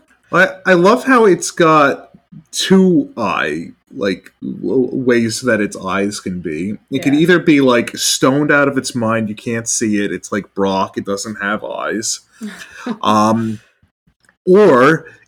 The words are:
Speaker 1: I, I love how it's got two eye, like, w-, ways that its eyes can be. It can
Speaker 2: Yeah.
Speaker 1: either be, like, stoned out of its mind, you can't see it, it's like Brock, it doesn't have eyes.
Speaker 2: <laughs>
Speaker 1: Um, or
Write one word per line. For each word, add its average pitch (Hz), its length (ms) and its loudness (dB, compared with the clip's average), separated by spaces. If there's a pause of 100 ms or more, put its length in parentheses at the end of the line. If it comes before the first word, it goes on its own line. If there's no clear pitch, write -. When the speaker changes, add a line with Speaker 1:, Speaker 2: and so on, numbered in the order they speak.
(320)
Speaker 1:
I, 185 340 2
I 185 100 4
love 202 300 4
how 254 200 4
it's 170 260 2
got 156 600 2 (400)
two 185 680 4
eye, 82 540 -4 (200)
like, - 400 -6 (100)
w-, 127 520 -2
ways 120 480 0
that 117 200 0
its 98 140 -6
eyes 98 440 -6
can 90 220 -8
be. 87 360 -8 (140)
It 135 100 -4
can 139 140 0
Speaker 2:
Yeah. 151 60 2
Speaker 1:
either 175 180 4
be, 147 200 2
like, 123 380 0
stoned 147 540 0
out 143 160 2
of 131 100 -2
its - 160 -8
mind, 113 360 -2
you 107 60 -10
can't 117 320 -8
see 104 360 -2
it, 92 100 -4
it's - 180 -10
like 104 220 -8
Brock, 98 440 -2
it 90 80 -8
doesn't 98 360 -8
have 101 240 -4
eyes. 85 560 -8 (200)
Speaker 2:
<laughs> - 600 -14
Speaker 1:
Um, 110 580 0 (880)
or 160 600 4 (180)